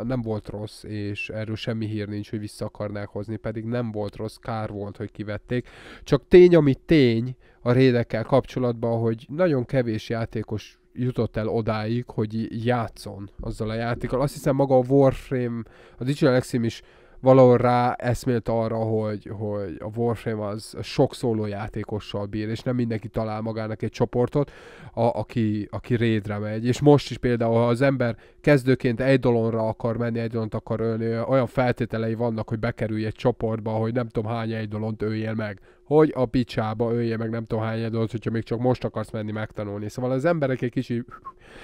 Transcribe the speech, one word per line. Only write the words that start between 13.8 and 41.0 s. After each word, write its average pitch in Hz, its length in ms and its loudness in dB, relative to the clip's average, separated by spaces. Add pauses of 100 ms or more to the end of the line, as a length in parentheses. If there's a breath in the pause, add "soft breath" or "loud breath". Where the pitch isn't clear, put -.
Azt 143 120 0
hiszem, 139 220 0
maga 135 220 4
a 127 100 6
Warframe, 127 720 2 (360 loud breath)
a 123 60 -10
Digital 135 320 2
Extreme 123 300 0
is - 160 -4 (380 soft breath)
valahol 127 380 10
rá 120 360 2
eszmélt 120 540 -2
arra, 113 300 0
hogy, 110 600 -2
hogy 104 420 -6
a 107 200 -8
Warframe 113 460 -2
az 107 360 -8
sok - 340 0
szóló 110 300 -2
játékossal 104 800 -8
bír, 107 240 -6
és 113 100 -4
nem 123 160 -4
mindenki 113 320 -4
talál 110 340 -6
magának 110 400 -6
egy 110 80 -4
csoportot, 123 640 0 (420 loud breath)
a, 117 80 -4
aki, 107 680 -2
aki 104 240 -2
raidre 107 420 0
megy. 107 280 -6
És 120 160 0
most 143 280 6
is 120 80 -8
például, 117 360 0
ha 117 140 4
az 120 140 0
ember 127 360 2 (240 soft breath)
kezdőként 127 600 4
Eidolonra 117 640 4
akar 113 300 -2
menni, 117 220 -2
Eidolont 113 340 -4
akar 110 260 -4
ölni, 113 480 -2
olyan 127 200 2
feltételei 113 640 0
vannak, 113 360 -2
hogy 113 100 -4
bekerülj 110 460 -4
egy 107 80 -4
csoportba, 113 580 -2
hogy 113 220 0
nem 123 140 -2
tudom 110 240 -4
hány 113 200 -4
Eidolont 107 500 -6
öljél 110 320 -2
meg. 107 260 -6 (240 soft breath)
Hogy 151 320 6
a 127 100 2
picsába 113 680 -2
öljél 117 240 0
meg 113 120 -4
nem 113 160 -6
tudom 110 180 -2
hány 113 180 -2
Eidolont, 113 300 -2
hogyha 113 200 -4
még 113 120 -2
csak 117 160 -4
most 123 240 2
akarsz 110 280 -6
menni 107 200 -6
megtanulni. 107 580 -6
Szóval 127 220 -4
az 131 140 0
emberek 139 360 0
egy 123 100 -2
kicsit, 123 340 -4 (580 loud breath)